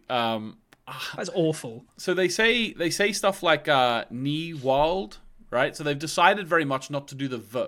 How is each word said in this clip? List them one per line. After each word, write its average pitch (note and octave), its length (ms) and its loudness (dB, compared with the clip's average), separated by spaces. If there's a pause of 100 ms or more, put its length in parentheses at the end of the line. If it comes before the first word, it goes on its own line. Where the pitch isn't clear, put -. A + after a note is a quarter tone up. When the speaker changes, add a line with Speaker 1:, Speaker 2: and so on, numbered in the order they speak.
Speaker 1:
um, A2+ 480 -2 (340)
Ah. C#3 240 -10
Speaker 2:
That's F3+ 180 -8
awful. D3+ 520 -2 (120)
Speaker 1:
So F#3 160 -4
they F3+ 160 2
say, A3+ 440 2
they E3 160 -2
say G3+ 220 2
stuff G3 320 -2
like, D#3 240 2
uh, B2+ 440 4
"Niewald," D3+ 1040 0 (340)
right? B2+ 240 0
So D#3+ 80 -10
they've C#3+ 140 0
decided F3+ 500 4
very D#3+ 180 2
much C3+ 240 -4
not C#3+ 200 -6
to C#3 60 -14
do C3+ 120 -6
the B2+ 100 -6
V, A2+ 300 -4